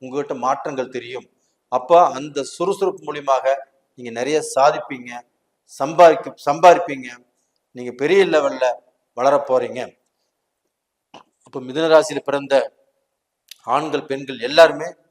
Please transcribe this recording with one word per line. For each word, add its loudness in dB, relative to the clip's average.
உங்ககிட்ட -8
மாற்றங்கள் -6
தெரியும். -14
அப்ப 2
அந்த -10
சுறுசுறுப்பு -6
மூலியமாக -4
நீங்க -14
நிறைய -4
சாதிப்பீங்க, -2
சம்பாதிக்க, 4
சம்பாதிப்பீங்க, 4
நீங்க -10
பெரிய 2
லெவல்ல 0
வளர 2
போறீங்க. -2
அப்ப -14
மிதுன -4
ராசியில 4
பிறந்த -2
ஆண்கள், -4
பெண்கள் -10
எல்லாருமே 2